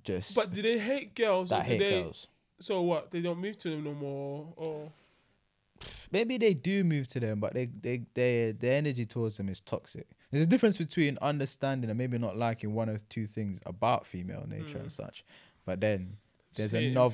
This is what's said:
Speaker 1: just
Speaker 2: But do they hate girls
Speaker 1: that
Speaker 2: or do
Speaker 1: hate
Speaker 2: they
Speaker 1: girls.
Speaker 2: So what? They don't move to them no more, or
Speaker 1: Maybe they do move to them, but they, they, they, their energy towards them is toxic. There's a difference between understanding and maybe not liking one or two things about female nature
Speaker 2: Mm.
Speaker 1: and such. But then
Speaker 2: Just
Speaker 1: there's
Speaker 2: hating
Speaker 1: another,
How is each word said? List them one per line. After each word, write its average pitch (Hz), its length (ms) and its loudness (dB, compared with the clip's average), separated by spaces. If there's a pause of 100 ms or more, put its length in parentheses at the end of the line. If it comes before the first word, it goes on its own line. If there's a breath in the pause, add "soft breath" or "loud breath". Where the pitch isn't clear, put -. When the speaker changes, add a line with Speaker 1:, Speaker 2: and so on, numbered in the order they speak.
Speaker 1:
just 101 320 -4
Speaker 2:
But 214 180 2
do 202 80 -6
they 226 160 2
hate 226 380 -2
girls 185 360 2
Speaker 1:
that 101 100 2
Speaker 2:
or - 20 0
do - 60 -2
Speaker 1:
hate 117 100 2
Speaker 2:
they 98 240 4
Speaker 1:
girls. - 240 -12 (320)
Speaker 2:
So 190 220 -2
what? 170 300 0
They 170 100 -4
don't 170 180 -2
move 202 200 -6
to 180 100 -4
them 151 160 -4
no 147 80 -4
more, 143 640 -6
or 156 340 -8 (1200 soft breath)
Speaker 1:
Maybe 233 260 0
they 220 160 6
do 190 300 2
move 147 260 2
to 131 100 -4
them, 107 200 0
but 104 140 -2
they, 127 120 0
they, 120 380 -4 (100)
they, 120 440 4
their 123 200 2
energy 135 280 0
towards 110 320 -2
them 98 120 -2
is 92 100 -6
toxic. - 480 -8 (240 soft breath)
There's 143 120 4
a 165 40 6
difference 214 300 6
between 147 440 2
understanding 135 680 0
and 107 80 0
maybe 123 200 0
not 107 200 0
liking 113 360 0
one 113 160 0
or 107 100 -2 (100)
two 113 160 -4
things 101 400 -4
about 110 400 2
female 92 420 -8
nature 104 300 -8
Speaker 2:
Mm. - 60 -8
Speaker 1:
and - 80 -10
such. - 340 -12 (400 soft breath)
But 92 160 -2
then 101 360 0 (380)
Speaker 2:
Just 107 160 -2
Speaker 1:
there's 113 120 2
Speaker 2:
hating 127 80 2
Speaker 1:
another, 127 220 6